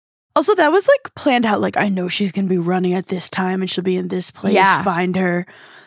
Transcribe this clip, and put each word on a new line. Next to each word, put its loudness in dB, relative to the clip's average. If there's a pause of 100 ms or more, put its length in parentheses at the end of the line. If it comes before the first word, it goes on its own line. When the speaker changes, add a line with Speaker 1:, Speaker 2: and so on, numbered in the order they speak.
(360)
Speaker 1:
Also, 2
that 2
was, 2
like, 2
planned 0
out. 0
Like, -2
"I 0
know -2
she's -2
gonna -2
be 0
running 0
at -4
this -4
time -2
and -2
she'll -2
be 0
in -6
this -6
place. -2
Speaker 2:
Yeah. 4
Speaker 1:
Find 0
her." 0 (420)